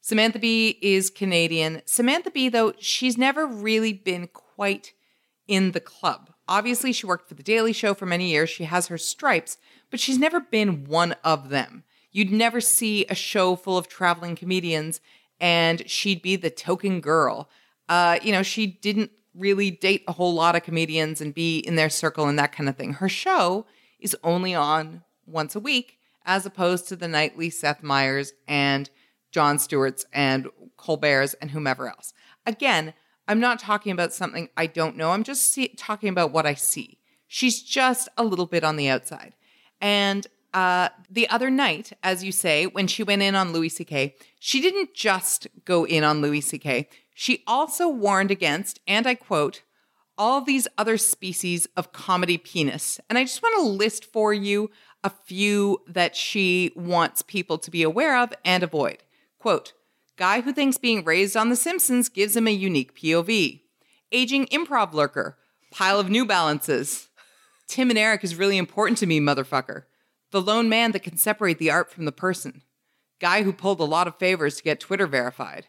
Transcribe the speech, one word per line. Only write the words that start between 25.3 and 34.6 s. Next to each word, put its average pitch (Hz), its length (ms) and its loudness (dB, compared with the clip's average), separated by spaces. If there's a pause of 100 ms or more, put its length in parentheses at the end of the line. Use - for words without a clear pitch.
a 208 60 -6
week, 254 380 -4 (260)
as 190 220 0
opposed 180 420 0
to 185 80 -10
the 175 120 -10
nightly 160 400 -2
Seth 147 340 -4
Meyers 139 500 0 (160)
and 139 420 0 (400)
Jon 147 300 2
Stewart's 135 520 -2
and 135 360 0 (280)
Colbert's 143 580 0
and 143 180 -12
whomever 131 360 -4
else. - 240 -16 (320)
Again, 214 480 0 (360)
I'm 214 100 2
not 240 220 0
talking 208 320 -2
about 175 200 -2
something 170 440 -8
I 165 100 0